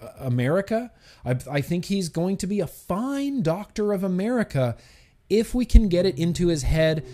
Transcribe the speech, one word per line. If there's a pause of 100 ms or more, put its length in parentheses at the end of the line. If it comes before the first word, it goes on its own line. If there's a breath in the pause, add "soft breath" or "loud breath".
uh,
America. (340 loud breath)
I, (100)
I
think
he's
going
to
be
a
fine
doctor
of
America (540 soft breath)
if
we
can
get
it
into
his
head